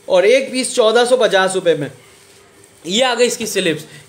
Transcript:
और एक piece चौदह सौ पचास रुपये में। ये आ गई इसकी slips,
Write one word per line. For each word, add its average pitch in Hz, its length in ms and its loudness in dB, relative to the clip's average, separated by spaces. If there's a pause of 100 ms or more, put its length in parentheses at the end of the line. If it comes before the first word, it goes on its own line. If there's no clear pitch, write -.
और 185 200 2
एक 247 240 2
piece 247 240 -6
चौदह 233 300 2
सौ 240 120 2
पचास 190 380 0
रुपये 170 200 0
में। 139 160 -6 (960)
ये 208 180 -2
आ 247 120 0
गई 240 100 2
इसकी 226 220 -4
slips, 170 380 -4 (240)